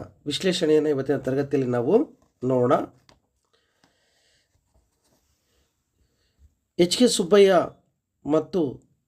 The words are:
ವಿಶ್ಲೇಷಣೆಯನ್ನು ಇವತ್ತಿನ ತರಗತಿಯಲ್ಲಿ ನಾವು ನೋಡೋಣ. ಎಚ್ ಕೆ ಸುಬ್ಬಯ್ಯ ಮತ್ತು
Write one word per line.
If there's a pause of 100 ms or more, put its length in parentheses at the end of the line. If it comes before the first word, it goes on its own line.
(260)
ವಿಶ್ಲೇಷಣೆಯನ್ನು
ಇವತ್ತಿನ
ತರಗತಿಯಲ್ಲಿ
ನಾವು (360)
ನೋಡೋಣ. (4000)
ಎಚ್
ಕೆ
ಸುಬ್ಬಯ್ಯ (640)
ಮತ್ತು (260)